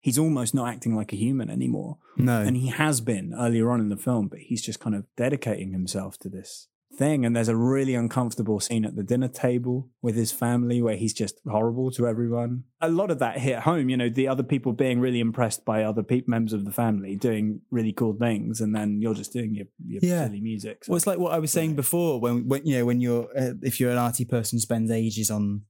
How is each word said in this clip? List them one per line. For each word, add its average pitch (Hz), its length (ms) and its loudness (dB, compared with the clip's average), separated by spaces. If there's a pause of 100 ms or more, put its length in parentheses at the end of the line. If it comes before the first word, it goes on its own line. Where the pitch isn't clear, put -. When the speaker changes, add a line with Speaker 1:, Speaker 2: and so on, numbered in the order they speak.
Speaker 1:
he's 135 160 2
almost 147 360 2
not 123 140 0
acting 117 260 -2
like 107 180 -2
a 104 40 -4
human 120 340 0
anymore. 120 480 -4 (180)
Speaker 2:
No. 120 260 4
Speaker 1:
And 113 140 2
he 127 120 0
has 151 320 2
been 110 340 -2
earlier 117 360 2
on 123 100 2
in 107 80 0
the 101 80 -2
film, 113 320 0
but - 120 -10
he's - 220 -4
just - 160 -8
kind 107 160 -4
of 98 100 -6 (120)
dedicating 113 560 -2
himself 95 460 -6
to - 100 -12
this - 400 -14 (280)
thing. 143 280 2
And 117 120 4
there's 117 120 2
a 113 80 4
really 131 380 2
uncomfortable 117 640 0
scene 110 260 0
at 107 120 -4
the 107 80 -4
dinner 123 240 2
table 123 600 -2 (140)
with 113 140 0
his 113 160 0
family 120 500 0
where 110 140 2
he's 107 180 -2
just - 320 -6
horrible 117 460 0
to 120 140 2
everyone. 120 580 -2 (160)
A 165 100 2
lot 185 220 2
of 131 80 -2
that 117 180 0
hit 123 220 0
home, 156 280 2
you 127 80 0
know, 123 120 2
the 131 180 2
other 131 160 0
people 127 300 0
being 127 260 2
really 123 220 2
impressed 117 440 0
by 107 200 0
other 107 180 0
peop-, 123 240 0
members 113 260 0
of 104 120 -2
the 101 80 -6
family 101 420 0
doing 107 460 0 (100)
really 113 220 0
cool 110 220 0
things, 110 460 0
and 107 140 0
then 104 260 0
you're 110 140 0
just - 180 -8
doing 110 220 -4
your, 101 120 -8 (200)
your 110 160 -8
Speaker 2:
Yeah. 175 240 2
Speaker 1:
silly 101 140 -6
music. 107 440 -8
So - 60 -12
Speaker 2:
Well, 175 60 2
it's 170 100 0
like 185 140 0
what 175 120 0
I 170 60 2
was 156 140 -2
saying 160 180 2
Speaker 1:
Right. 151 60 0
Speaker 2:
before, 147 440 0
when, 120 280 0
when, 139 180 0
you 139 120 2
know, 120 60 2
when 123 160 4
you're, 120 280 0 (100)
uh, 127 240 0
if 127 160 -2
you're 123 140 4
an 123 60 2
arty 120 260 0
person, 120 340 -2
spends 113 320 0
ages 110 400 0
on 101 400 -2